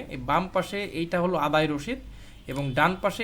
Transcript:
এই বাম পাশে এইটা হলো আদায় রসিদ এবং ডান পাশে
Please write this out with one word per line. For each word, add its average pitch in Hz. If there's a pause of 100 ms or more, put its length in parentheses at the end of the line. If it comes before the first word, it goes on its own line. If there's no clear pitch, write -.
এই 143
বাম 151
পাশে 196
এইটা 170
হলো 180
আদায় 151
রসিদ 180 (500)
এবং 135
ডান 160
পাশে 202